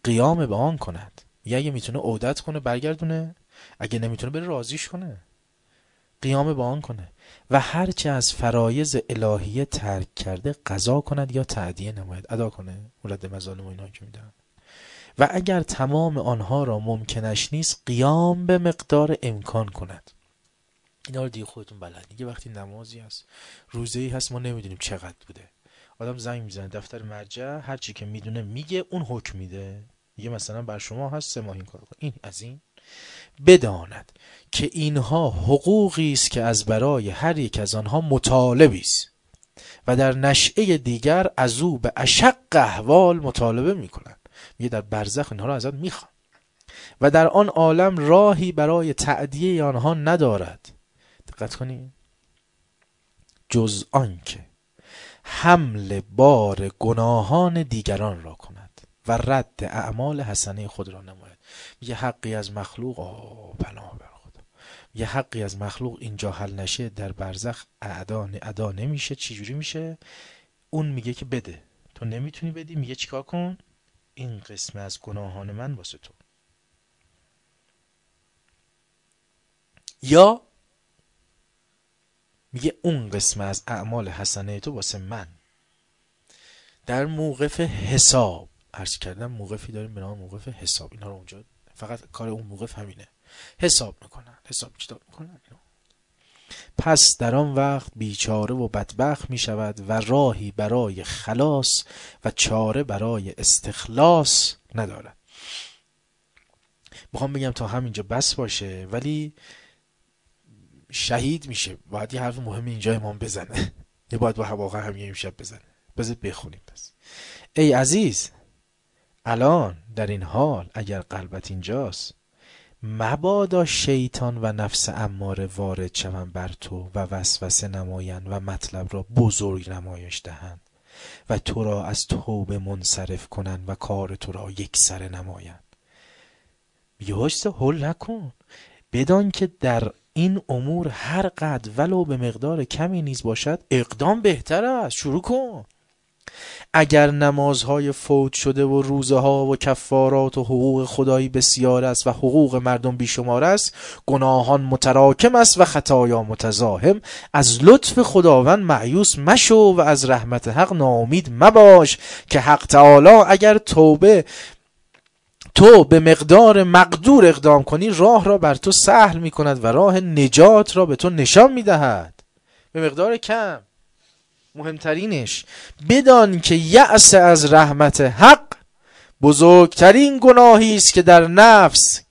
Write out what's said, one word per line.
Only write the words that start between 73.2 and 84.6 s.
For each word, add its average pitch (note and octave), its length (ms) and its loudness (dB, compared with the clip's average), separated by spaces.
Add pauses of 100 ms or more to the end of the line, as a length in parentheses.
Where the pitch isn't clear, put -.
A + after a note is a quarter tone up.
کن؟ F3 360 -12 (560)
این A#2+ 260 -16
قسم - 380 -18
از G2 220 -18
گناهان G2+ 520 -16
من B2+ 220 -14
واسه - 240 -20
تو. - 140 -20 (4000)
یا F#3 400 4 (2000)
میگه B2+ 300 -8
اون C#3 280 -6
قسم G2+ 300 -6
از G2 260 -10
اعمال A2 420 -12
حسنهٔ G2+ 520 -12